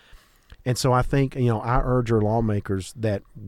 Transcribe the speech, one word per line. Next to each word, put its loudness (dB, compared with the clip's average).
And 0
so 2
I 4
think, 0
you 2
know, 2
I 0
urge 0
our 4
lawmakers 0
that -2